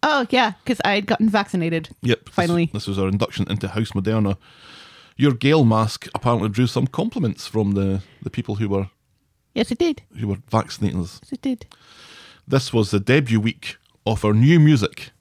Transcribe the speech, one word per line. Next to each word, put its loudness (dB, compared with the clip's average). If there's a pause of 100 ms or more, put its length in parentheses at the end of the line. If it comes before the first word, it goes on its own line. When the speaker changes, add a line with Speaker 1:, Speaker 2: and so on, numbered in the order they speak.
Speaker 1:
Oh, 0
yeah, 2 (120)
'cause -2
I 2
had -2
gotten 2
vaccinated. -2 (120)
Speaker 2:
Yep. 0
This, -20
Speaker 1:
Finally. 2
Speaker 2:
this -6
was -2
our 0
induction -2
into -4
House -4
Moderna. 0 (800)
Your 4
Gale 2
mask 0
apparently 0
drew 0
some -2
compliments -4
from -2
the, 0 (220)
the -8
people -6
who -4
were -2 (680)
Speaker 1:
Yes, -2
it -6
did. -2 (160)
Speaker 2:
who -4
were -4 (100)
vaccinating -2
us. -10
Speaker 1:
Yes, -14
it -14
did. -6 (760)
Speaker 2:
This 0
was 2
the 2
debut 2
week -6 (280)
of 0
our 4
new 6
music 4